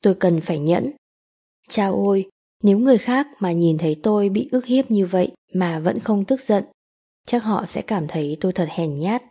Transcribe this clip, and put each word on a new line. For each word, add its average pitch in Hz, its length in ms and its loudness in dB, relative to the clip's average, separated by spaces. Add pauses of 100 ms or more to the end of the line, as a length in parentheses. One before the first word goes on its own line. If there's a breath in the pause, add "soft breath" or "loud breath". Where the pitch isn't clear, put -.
Tôi 190 140 4
cần 170 260 2
phải 160 180 -4
nhẫn. 175 320 0 (760)
Chao 196 260 -2
ôi, 196 360 0 (340)
nếu 202 160 6
người 254 180 6
khác 262 300 0 (120)
mà 185 120 -2
nhìn 170 260 2
thấy 156 260 -2
tôi 208 260 2
bị 214 220 -2
ức 247 140 0
hiếp 254 260 0
như 202 140 2
vậy 180 260 0 (220)
mà 170 260 -2
vẫn 175 200 -2
không 202 260 -2
tức 262 160 -2
giận, 208 220 0 (640)
chắc 240 180 -2
họ 208 220 -2
sẽ - 160 -8
cảm 175 260 -4
thấy 151 320 -4
tôi 185 140 -2
thật 170 180 -2
hèn 160 240 -4
nhát. 208 360 -4